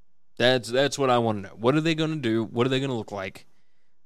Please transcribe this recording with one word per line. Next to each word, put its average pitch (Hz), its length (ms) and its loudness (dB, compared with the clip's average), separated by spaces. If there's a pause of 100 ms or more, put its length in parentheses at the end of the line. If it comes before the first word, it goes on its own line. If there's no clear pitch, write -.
(380)
That's, 120 320 2
that's 131 300 0
what 131 100 2
I 123 80 4
wanna 110 240 0
know. - 160 -14
What 120 180 2
are 156 60 2
they 160 140 0
gonna 156 220 -2
do? 113 260 0
What 120 240 0
are - 20 0
they 131 100 0
gonna 135 160 -4
look 107 160 -8
like? 98 340 -10 (600)